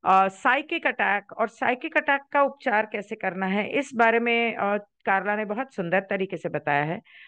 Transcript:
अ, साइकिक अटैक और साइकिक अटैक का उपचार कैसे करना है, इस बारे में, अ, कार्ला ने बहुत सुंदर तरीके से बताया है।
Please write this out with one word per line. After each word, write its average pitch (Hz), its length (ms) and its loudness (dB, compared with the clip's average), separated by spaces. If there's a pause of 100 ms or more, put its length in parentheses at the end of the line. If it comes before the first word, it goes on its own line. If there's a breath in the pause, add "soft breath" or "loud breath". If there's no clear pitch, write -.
अ, 190 220 6
साइकिक 294 600 -2
अटैक 202 460 -2
और 226 140 -2
साइकिक 254 500 -2
अटैक 285 240 0 (100)
का 285 100 4
उपचार 220 440 0
कैसे 214 300 -10
करना 190 300 -4
है, 196 240 -2
इस - 260 -2
बारे 226 240 4
में, 233 360 0
अ, 202 220 0
कार्ला 202 580 -2
ने 220 100 -4
बहुत 226 280 -6
सुंदर 180 260 0
तरीके 190 380 -4
से 160 120 -6
बताया 147 340 0
है। 170 180 -4 (260 loud breath)